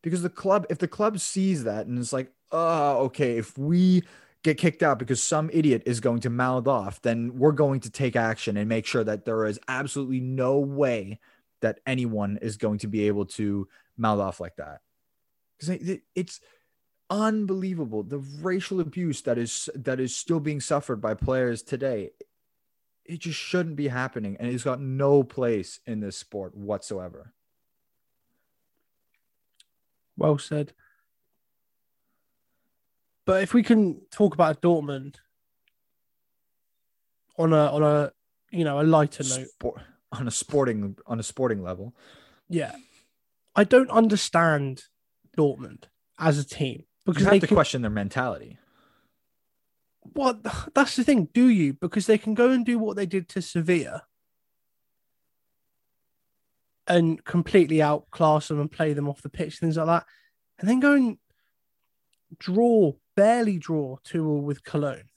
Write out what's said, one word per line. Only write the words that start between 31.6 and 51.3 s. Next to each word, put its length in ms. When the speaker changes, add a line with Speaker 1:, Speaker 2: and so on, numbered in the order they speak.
Speaker 2:
But 160
if 120
we 80
can 380
talk 240
about 280
Dortmund 540
on 140
a, 200
on 100
a, 300
you 140
know, 160
a 40
lighter 400
note. 240
Speaker 1:
Spor-, 340
on 160
a 20
sporting, 680
on 120
a 40
sporting 400
level. 320
Speaker 2:
Yeah. 280
I 80
don't 260
understand 920
Dortmund 480
as 200
a 60
team 400
because 180
Speaker 1:
You 40
have 60
Speaker 2:
they 80
Speaker 1:
to 80
Speaker 2:
can 80
Speaker 1:
question 260
their 80
mentality. 680
Speaker 2:
Well, 260
<sighs> 180
that's 200
the 80
thing, 300